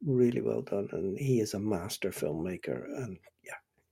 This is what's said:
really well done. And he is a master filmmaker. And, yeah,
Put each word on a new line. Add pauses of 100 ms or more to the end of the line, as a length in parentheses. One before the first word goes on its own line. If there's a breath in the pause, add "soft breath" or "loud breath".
really
well
done.
And
he
is
a
master
filmmaker. (120)
And, (260)
yeah, (340)